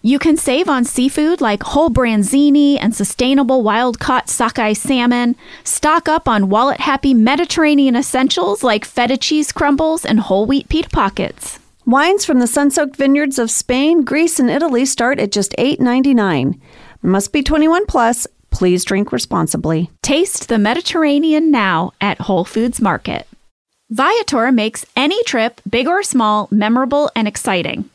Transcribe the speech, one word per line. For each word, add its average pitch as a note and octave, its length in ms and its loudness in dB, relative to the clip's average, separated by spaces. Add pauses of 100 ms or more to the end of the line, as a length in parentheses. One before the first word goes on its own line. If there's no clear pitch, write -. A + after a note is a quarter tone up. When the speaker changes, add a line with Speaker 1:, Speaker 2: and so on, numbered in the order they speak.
Speaker 1:
You C4 160 2
can D#4+ 180 2
save D4+ 320 0
on B3+ 160 0
seafood D4+ 560 -2
like G#3+ 220 -2
whole D#4 280 0
branzini C#4 880 2
and A3+ 160 0
sustainable B3+ 680 0
wild-caught A#3 640 0
sockeye A3+ 440 -2
salmon. A#3+ 640 0 (260)
Stock D#4+ 460 0
up D#4+ 200 0
on G3+ 200 2
wallet-happy C4+ 680 0
Mediterranean C#4+ 800 2
essentials C#4+ 720 -2
like G#3+ 200 0
feta A#3+ 320 -2
cheese - 360 -2
crumbles D#4 520 0
and G#3+ 140 0
whole G3 280 0
wheat C4+ 220 -2
pita D#4+ 220 -2
pockets. - 720 -4 (260)
Speaker 2:
Wines D#4 380 2
from C4 160 2
the A#3+ 80 2
sun-soaked C#4+ 480 0
vineyards C#4 420 0
of A3+ 140 -2
Spain, D4 500 0
Greece, D#4 380 0
and A#3+ 100 2
Italy C#4 340 0
start C4 360 -2
at G3+ 100 -2
just - 280 -4
eight C4+ 220 0
ninety-nine. A#3 800 2 (420)
Must F#3+ 300 0
be C#4+ 120 0
twenty-one D#4+ 420 2
plus. A#3+ 400 0 (240)
Please F3+ 320 0
drink G3+ 300 -2
responsibly. D#3+ 800 -2 (120)
Speaker 1:
Taste - 460 -2
the A#3 100 0
Mediterranean D4+ 920 0
now F#3+ 500 0
at G3 220 -2
Whole F#3 240 0
Foods A#3+ 340 -2
Market. - 460 -2 (640)
Viator C4+ 640 0
makes A3 340 -2 (100)
any E4 280 0
trip, A#3 440 -2
big B3 180 0
or F#4 160 0
small, G#3+ 480 0
memorable B3 640 0
and A3 140 -2
exciting. - 680 -4